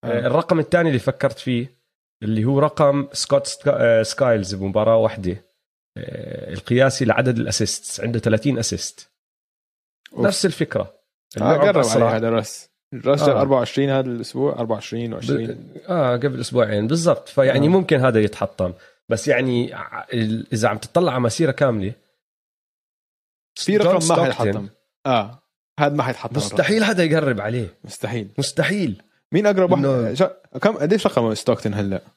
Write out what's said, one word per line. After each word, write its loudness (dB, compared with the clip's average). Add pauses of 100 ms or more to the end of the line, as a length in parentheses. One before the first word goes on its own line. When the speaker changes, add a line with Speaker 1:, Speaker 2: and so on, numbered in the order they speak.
Speaker 1:
آه. -8
Speaker 2:
آه، -2
الرقم 2
الثاني 2
اللي 2
فكرت -2
فيه -4 (480)
اللي 0
هو 2
رقم 2
سكوت 0
سكا-، -6
آه، 4
سكايلز 0
بمباراة 2
واحدة. -2 (520)
آه، -12
القياسي 0
لعدد 2
الأسيستس، -4
عنده -2
ثلاثين 0
أسيست. -8 (1040)
Speaker 1:
أوف. -2
Speaker 2:
نفس 0
الفكرة. -2
Speaker 1:
آه، -14
Speaker 2:
اللعب 2
Speaker 1:
قرب 4
Speaker 2:
أسرع. 2
Speaker 1:
عليه 0
هذا 0
راس. -4 (360)
راس 2
جاب 4
Speaker 2:
آه. 2
Speaker 1:
أربعة 2
وعشرين 0
هذا 0
الأسبوع، -4
أربعة -4
وعشرين -8
وعشرين. -4
Speaker 2:
ب-، -14 (100)
آه، 0
قبل -2
أسبوعين 0
بالضبط. 0
فيعني 2
Speaker 1:
آه. 4
Speaker 2:
ممكن 4
هذا 4
يتحطم. -2 (360)
بس -2
يعني 0
ع-، -14
ال-، -2
إذا 0
عم 0
تطلع 0
على -2
مسيرة 0
كاملة، -2 (1600)
Speaker 1:
في 0
Speaker 2:
جون 4
Speaker 1:
رقم 4
ما 4
Speaker 2:
ستوكتن. 2
Speaker 1:
حيتحطم. -2 (360)
آه، 0 (400)
هذا 2
ما 0
حيتحطم -6
Speaker 2:
مستحيل 0
Speaker 1:
الرقم. 2
Speaker 2:
حدا 0
يقرب 0
عليه. -6
Speaker 1:
مستحيل. -8
Speaker 2:
مستحيل. -2 (300)
Speaker 1:
مين 2
أقرب 4
واحد؟ 2
Speaker 2:
إنه 0
Speaker 1:
شا-، -4
كم، 2
قديش 2
رقمه 2
ستوكتن -2
هلا؟ -4 (160)